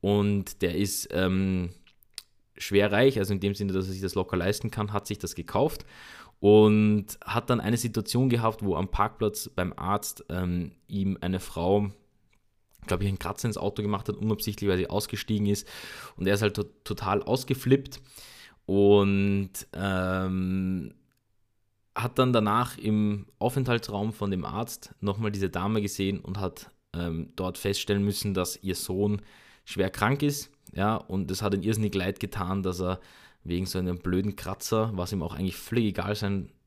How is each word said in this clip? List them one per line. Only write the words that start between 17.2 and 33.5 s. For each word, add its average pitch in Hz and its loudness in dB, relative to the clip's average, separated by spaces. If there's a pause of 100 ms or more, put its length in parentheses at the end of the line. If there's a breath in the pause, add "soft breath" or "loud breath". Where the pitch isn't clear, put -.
ausgeflippt 131 0 (640 loud breath)
und, 98 6 (240)
ähm, 92 -2 (1000)
hat 117 -4
dann 127 4
danach 113 2
im 107 0 (140)
Aufenthaltsraum 117 0
von 101 -4
dem 92 -2
Arzt - -8
nochmal 101 -2
diese 98 -2
Dame 104 0
gesehen 98 -2
und 95 -8
hat, - -6 (240)
ähm, 82 -4
dort 92 -6
feststellen 101 0
müssen, 101 0
dass 90 -2
ihr 95 -2
Sohn 104 -2 (440 loud breath)
schwer - -2
krank 135 0
ist. 143 -2 (200)
Ja, 107 0
und 92 -4
es 95 -4
hat 98 0
ihm 98 0
irrsinnig 107 0
leid 92 -2
getan, 95 -4
dass 92 -2
er 92 -2 (420 loud breath)
wegen 87 -2